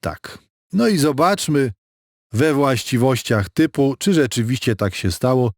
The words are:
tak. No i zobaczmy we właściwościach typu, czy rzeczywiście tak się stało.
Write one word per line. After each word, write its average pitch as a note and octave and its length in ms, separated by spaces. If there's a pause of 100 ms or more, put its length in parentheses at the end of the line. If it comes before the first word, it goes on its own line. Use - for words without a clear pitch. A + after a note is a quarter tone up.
tak. - 380 (340)
No A3+ 160
i G3+ 100
zobaczmy D3 720 (600)
we C#3+ 220
właściwościach B2+ 960
typu, C#3 480
czy G3+ 160
rzeczywiście A#2+ 640
tak G2 180
się F#2 180
stało. B2+ 460